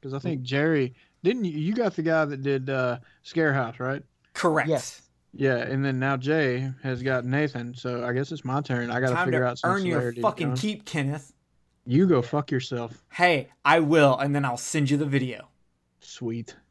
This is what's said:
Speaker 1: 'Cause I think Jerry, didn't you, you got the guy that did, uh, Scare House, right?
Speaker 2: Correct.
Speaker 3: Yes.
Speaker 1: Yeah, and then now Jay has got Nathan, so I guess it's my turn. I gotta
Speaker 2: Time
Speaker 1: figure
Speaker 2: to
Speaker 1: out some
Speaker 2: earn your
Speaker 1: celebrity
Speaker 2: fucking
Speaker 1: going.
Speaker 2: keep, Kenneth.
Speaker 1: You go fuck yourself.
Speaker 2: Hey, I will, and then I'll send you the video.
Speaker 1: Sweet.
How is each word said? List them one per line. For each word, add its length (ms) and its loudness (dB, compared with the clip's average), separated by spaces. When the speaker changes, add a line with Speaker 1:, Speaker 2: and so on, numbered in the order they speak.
Speaker 1:
'Cause 100 -10
I 60 -6
think 240 -4
Jerry, 520 0
didn't 240 0
you, 120 -2
you 160 0
got 220 0
the 60 -4
guy 240 2
that 160 -6
did, 260 0
uh, 300 0
Scare 320 0
House, 260 -2
right? 220 -4
Speaker 2:
Correct. 340 2
Speaker 3:
Yes. 320 -2
Speaker 1:
Yeah, 240 2
and 260 -2
then 160 -2
now 200 0
Jay 520 0
has 200 -4
got 220 0
Nathan, 500 -2
so 300 -6
I 80 -2
guess 180 -2
it's 140 -10
my 160 -2
turn. 300 -2
I 100 0
gotta 140 2
Speaker 2:
Time 100 2
Speaker 1:
figure 160 2
Speaker 2:
to 60 2
Speaker 1:
out 120 -2
some 120 0
Speaker 2:
earn 160 0
your 140 0
Speaker 1:
celebrity 200 -4
Speaker 2:
fucking 280 0
Speaker 1:
going. 100 0
Speaker 2:
keep, 260 -4
Kenneth. 480 -4
Speaker 1:
You 200 6
go 140 6
fuck 300 -2
yourself. 600 -4
Speaker 2:
Hey, 380 2
I 160 6
will, 380 6
and 160 -2
then 100 0
I'll 140 -2
send 320 0
you 80 2
the 80 0
video. 420 -2
Speaker 1:
Sweet. 540 -8